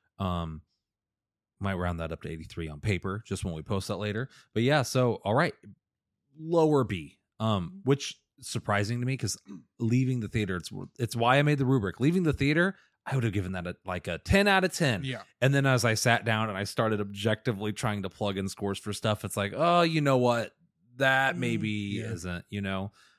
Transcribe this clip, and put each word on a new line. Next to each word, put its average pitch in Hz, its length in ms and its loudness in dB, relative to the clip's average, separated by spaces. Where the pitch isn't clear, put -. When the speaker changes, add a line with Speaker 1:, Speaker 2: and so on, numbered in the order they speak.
Speaker 1:
Um, 85 440 -4
might 98 140 -2
round 87 260 -2
that 80 100 -6
up 82 120 -10
to - 80 -10
eighty-three 82 380 -10
on 76 120 -12
paper, 98 460 -2
just - 180 -4
when 92 80 -4
we 78 100 -8
post 98 260 -4
that 104 100 -4
later. 107 320 -6
But 110 80 0
yeah, 143 180 4
so, 123 440 0
all 104 100 2
right, 160 200 2
lower 156 460 4
B, 85 340 -6
um, 98 460 -2
which 139 320 0
surprising 107 600 -2
to 123 60 -2
me 131 120 -2
'cause 101 180 -4
leaving 123 420 2
the 104 80 -4
theater, 98 280 -2
it's, - 140 -8
it's 117 180 -4
why 120 220 6
I 143 40 6
made 147 160 2
the 135 80 0
rubric. 113 340 2
Leaving 170 240 4
the 151 80 2
theater, 160 440 0
I - 80 -4
would 127 100 2
have 107 100 0
given 95 180 -2
that 87 140 -6
a, 90 180 -8
like, 90 240 -6
a 85 100 -4
ten 202 300 4
out 190 160 4
of 180 80 -2
ten. 135 320 0
Speaker 2:
Yeah. 127 180 -6
Speaker 1:
And 135 140 4
then 139 120 4
as 127 180 4
I 113 100 4
sat 117 300 2
down 110 240 0
and 98 100 -6
I 101 60 -2
started 110 360 0
objectively 104 720 -2
trying 104 300 -4
to 95 80 -6
plug 101 280 -4
in 98 100 -2
scores 98 300 -4
for 104 160 -6
stuff, 107 300 0
it's 98 120 -8
like, 101 180 -2
"Oh, 170 280 4
you 165 180 2
know 139 180 4
what? 120 340 0
That 131 400 2
Speaker 2:
Mm, - 20 -6
Speaker 1:
maybe 113 320 -2
Speaker 2:
yeah. 101 420 -6
Speaker 1:
isn't," 87 380 -8
you 101 120 -6
know? 98 300 -4